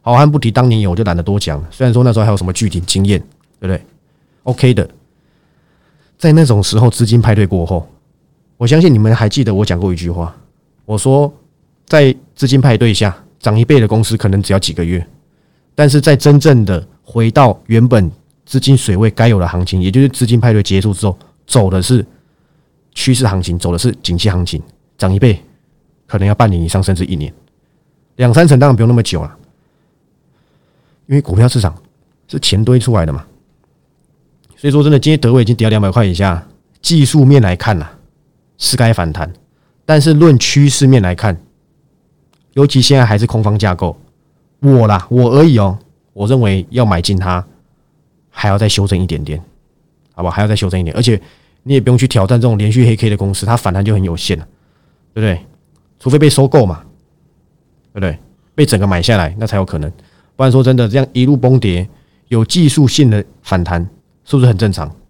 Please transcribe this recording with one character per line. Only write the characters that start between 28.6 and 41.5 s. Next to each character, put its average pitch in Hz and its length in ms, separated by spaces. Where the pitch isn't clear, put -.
然 131 40
不 104 60
用 117 80
那 123 60
么 117 80
久 - 180
了， 76 160
因 135 100
为 143 60
股 - 140
票 113 120
市 127 140
场 85 160
是 - 120
钱 104 240
堆 123 140
出 117 160
来 90 100
的 76 80
嘛。 65 140
所 143 60
以 143 60
说 147 100
真 147 80
的， 143 80
今 131 100
天 156 120
德 117 120
微 127 100
已 - 20
经 117 100
跌 110 120
到 - 20
两 107 120
百 101 80
块 107 160
以 95 80
下， 87 320
技 160 220
术 143 200
面 135 160
来 92 140
看 98 240
啦， - 180
是 - 200
该 117 160
反 85 200
弹， 82 200
但 156 160
是 156 120
论 151 240
趋 143 320
势 139 160
面 131 160
来 90 140
看， 87 260